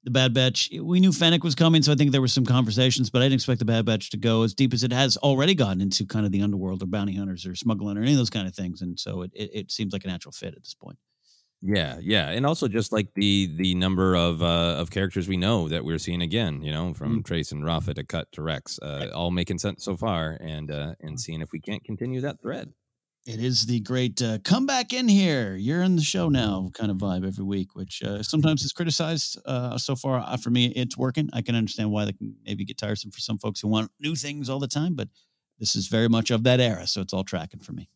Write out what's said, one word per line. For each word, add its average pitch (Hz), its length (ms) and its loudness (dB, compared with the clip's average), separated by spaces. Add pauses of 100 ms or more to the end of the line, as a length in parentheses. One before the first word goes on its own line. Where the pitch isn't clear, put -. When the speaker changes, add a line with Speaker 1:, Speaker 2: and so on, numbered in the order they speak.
Speaker 1:
the 131 80 -6
Bad 127 240 4
Batch. 127 340 2 (120)
We 180 180 2
knew 190 120 8
Fennec 170 320 4
was 156 120 0
coming, 165 260 6
so 147 100 6
I 147 40 6
think 143 160 6
there 135 100 4
were 127 60 4
some 127 180 2
conversations, 123 640 2
but 123 140 4
I - 20 6
didn't 135 100 4
expect 123 220 2
the 117 80 0
Bad 113 200 2
Batch 110 260 0
to 123 60 -6
go 113 260 4
as 104 100 2
deep 131 180 4
as 120 120 0
it 123 100 0
has 127 240 4
already 143 380 4
gone 98 260 2
into 98 240 0
kind 104 220 0
of 95 40 0
the 101 120 2
underworld 95 400 -2
or - 20 -6
bounty 98 300 -2
hunters 95 320 -6
or 92 80 -8
smuggling 101 420 -2
or 107 60 -2
any 135 80 4
of 143 80 6
those 117 100 2
kind 98 180 -4
of 92 60 -8
things. 90 300 -6
And 90 160 -6
so 92 240 -6
it, 92 100 -8
it, 104 220 -8
it 101 160 -8
seems 101 220 -4
like 98 120 -6
a - 20 -4
natural 87 240 -8
fit - 220 -10
at - 80 -20
this - 140 -18
point. - 240 -20 (640)
Speaker 2:
Yeah, 85 400 0
yeah. 87 260 2
And 117 160 -2
also 151 220 0
just, 104 240 0
like, 107 240 -2
the, 98 400 4
the 92 180 0
number 92 400 2
of, 85 300 2
uh, 85 340 2
of 85 140 -4
characters 95 360 -2
we 92 100 -2
know 90 320 2
that 78 140 -2
we're 80 140 -2
seeing 87 240 -4
again, 82 400 -2
you 76 100 -6
know, 82 220 -4
from 110 280 -2
Speaker 1:
Mm. - 40 -10
Speaker 2:
Trace 82 260 -4
and 73 140 -6
Rafa 82 300 -2
to - 80 -8
Cut - 300 -8
to 76 100 -10
Rex, 78 400 -6
uh, 71 180 -8
Speaker 1:
Right. - 80 -8
Speaker 2:
all 87 220 -2
making 90 260 0
sense - 260 -6
so 95 140 -4
far, 82 420 -2
and, 76 300 -8
uh, 73 300 -6
and 76 200 -10
seeing 80 220 -8
if 73 100 -10
we 80 80 -8
can't 101 240 -10
continue 123 380 -6
that 143 200 -8
thread. 147 320 -10 (520)
Speaker 1:
It 113 160 -8
is 123 240 0
the 117 140 0
great, 127 420 -2
uh, 113 220 0
"Come 269 240 2
back 247 260 -2
in 254 140 0
here. 151 480 4
You're 131 260 0
in 185 140 4
the 156 80 4
show 170 260 0
now" 101 460 0
kind 107 160 -2
of 95 60 -2
vibe 95 280 -2
every 95 180 -4
week, 98 320 -4
which, - 280 -10
uh, 104 180 -4
sometimes 156 420 2
is 139 80 -4
criticized. 165 760 -2
Uh, 123 320 -2
so 135 160 -2
far, 131 240 -2
uh, - 180 -6
for 117 140 -4
me, 123 160 4
it's 127 280 -4
working. 131 380 0
I 117 80 -2
can 117 140 -2
understand 107 340 0
why 104 160 0
that 98 140 -6
can 107 160 -10 (100)
maybe 104 200 -4
get 104 120 -12
tiresome 104 320 -6
for - 120 -18
some 107 180 -4
folks 104 220 -6
who 104 60 -4
want 110 220 2 (100)
new 151 140 -4
things 143 340 -6
all 135 120 -4
the 131 80 -2
time, 160 260 0
but 107 160 -4 (480)
this 107 180 -2
is 95 120 -2
very 113 200 4
much 113 220 4
of 113 140 2
that 123 160 6
era, 104 260 2
so - 160 -4
it's 92 120 -6
all 95 100 -2
tracking 87 380 -8
for - 120 -14
me. 110 220 -14